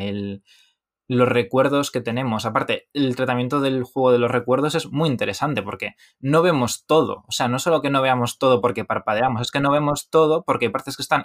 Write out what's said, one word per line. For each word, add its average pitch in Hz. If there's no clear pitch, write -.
el, 101
los 123
recuerdos 135
que 123
tenemos. 117
Aparte, 113
el 135
tratamiento 127
del 131
juego 127
de 120
los 117
recuerdos 127
es 160
muy 151
interesante 113
porque 101
no 147
vemos 147
todo. 143
O -
sea, 131
no 123
solo 160
que 143
no 135
veamos 123
todo 131
porque 117
parpadeamos, 110
es -
que 139
no 143
vemos 147
todo 160
porque 120
hay 104
partes -
que 143
están 135